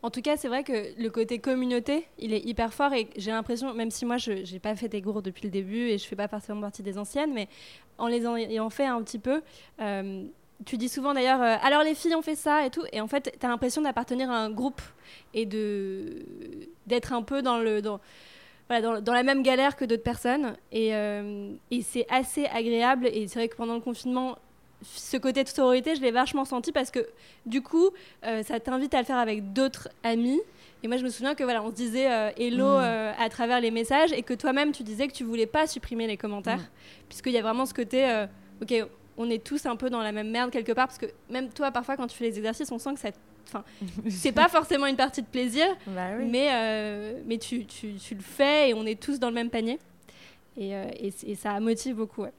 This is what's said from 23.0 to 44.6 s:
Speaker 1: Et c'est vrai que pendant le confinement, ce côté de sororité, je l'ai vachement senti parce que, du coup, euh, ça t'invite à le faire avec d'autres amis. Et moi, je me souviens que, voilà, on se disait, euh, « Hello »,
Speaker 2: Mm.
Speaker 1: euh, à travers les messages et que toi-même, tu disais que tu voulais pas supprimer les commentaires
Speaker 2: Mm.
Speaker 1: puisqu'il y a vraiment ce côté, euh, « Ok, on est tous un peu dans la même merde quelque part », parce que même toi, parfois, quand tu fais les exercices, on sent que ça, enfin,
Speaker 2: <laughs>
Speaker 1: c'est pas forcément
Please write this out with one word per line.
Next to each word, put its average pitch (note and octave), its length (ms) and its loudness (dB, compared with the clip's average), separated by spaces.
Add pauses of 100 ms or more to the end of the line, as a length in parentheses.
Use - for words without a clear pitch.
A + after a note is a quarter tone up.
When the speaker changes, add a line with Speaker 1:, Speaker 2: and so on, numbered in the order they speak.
Speaker 1:
Et G#3+ 200 0
c'est F3+ 120 -6
vrai A3+ 100 2
que A3+ 60 -14
pendant A#3 200 -4
le A#3 60 -4
confinement, B3+ 560 -4 (440)
ce - 360 -6
côté C4 260 2
de C4 60 -2
sororité, B3+ 460 4
je C4+ 60 -4
l'ai B3 100 4
vachement C4 340 2
senti B3+ 260 -4
parce B3+ 200 0
que, A#3 160 -2 (380)
du A#3+ 160 0
coup, E4 280 4 (360)
euh, A3 160 -2
ça A3+ 180 -2
t'invite C4 360 -2
à C4+ 40 6
le C4 60 2
faire C4 120 0
avec G#3+ 360 0
d'autres C4 360 0 (140)
amis. A#3 360 2 (420)
Et A3 60 -6
moi, A#3+ 100 0
je B3+ 60 0
me B3+ 60 0
souviens C4 260 -2
que, C#4+ 80 -2
voilà, A#3+ 200 2
on A3 60 -4
se G#3+ 60 -8
disait, B3 360 2
euh, « A3 260 2
Hello », A#3+ 280 2 (120)
Speaker 2:
Mm. C4 60 6
Speaker 1:
euh, A3 360 0
à A3+ 100 2
travers B3 320 2
les A3+ 100 2
messages C4+ 400 4
et A#3+ 120 -2
que B3+ 100 -2
toi-même, C#4 380 2
tu C#4 120 -4
disais G#3+ 240 -2
que B3+ 60 -6
tu - 100 -6
voulais A3+ 240 0
pas D#4 200 2
supprimer A3+ 400 -4
les G#3+ 100 -2
commentaires G#3 420 -4
Speaker 2:
Mm. E3+ 80 -12 (420)
Speaker 1:
puisqu'il - 240 -4
y A#3 40 6
a - 60 4
vraiment A3+ 240 2
ce - 80 -8
côté, B3+ 340 2
euh, « G#3+ 160 2 (360)
Ok, A#3+ 120 -2 (460)
on A#3 120 0
est A3+ 120 -2
tous - 220 -4
un B3 100 -2
peu B3+ 140 -2
dans A#3+ 120 -2
la G#3+ 100 -2
même G#3+ 180 -4
merde A#3+ 220 0
quelque A#3+ 220 -2
part », B3+ 160 4
parce - 100 -18
que A3+ 80 -4 (240)
même B3+ 180 -4
toi, C#4 220 -2
parfois, B3 260 -2
quand C4 80 -4
tu A#3+ 100 -8
fais A#3+ 100 -4
les A3+ 120 -2
exercices, A3 340 -4
on A#3+ 60 -6
sent C#4 160 -6
que C#4 60 -8
ça, G#3+ 100 -6 (380)
enfin, G3+ 160 -10 (180)
Speaker 2:
<laughs> G3 280 -6
Speaker 1:
c'est F#3+ 220 0
pas D4+ 160 8
forcément D#4 380 4